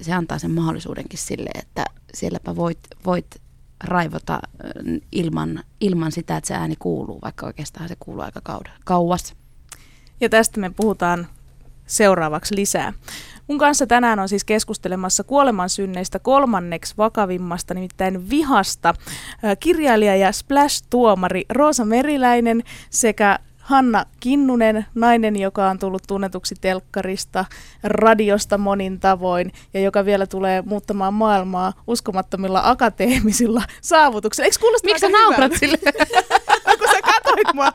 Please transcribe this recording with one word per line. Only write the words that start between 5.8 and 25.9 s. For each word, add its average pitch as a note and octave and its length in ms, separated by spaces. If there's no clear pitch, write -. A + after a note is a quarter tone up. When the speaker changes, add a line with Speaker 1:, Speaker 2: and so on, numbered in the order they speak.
Speaker 1:
ilman E3 300
sitä, E3 260
että D#3 100
se - 60
ääni D#3+ 260
kuuluu, E3 420
vaikka - 240
oikeastaan E3 440
se F3+ 100
kuuluu - 220
aika - 220
kauda-, - 280
kauas. F3 480
Speaker 2:
Ja A#3 80
tästä A3 300
me F#3 100
puhutaan F3+ 580
seuraavaksi F3 680
lisää. G3 380
Mun C#4+ 100
kanssa C#4+ 300
tänään A#3+ 320
on F#3+ 100
siis G3+ 140
keskustelemassa F#3+ 800
kuolemansynneistä F#3+ 960
kolmanneksi A3+ 800
vakavimmasta, F3+ 760
nimittäin F#3 560
vihasta, C4+ 640
ö, G3+ 120
kirjailija B3 600
ja F#3+ 160
Splash-tuomari A3 1160
Roosa B3 360
Meriläinen A#3+ 800
sekä G#3+ 500
Hanna B3+ 400
Kinnunen, A#3+ 680
nainen, A3+ 440
joka G3 300
on F#3+ 100
tullut F#3+ 280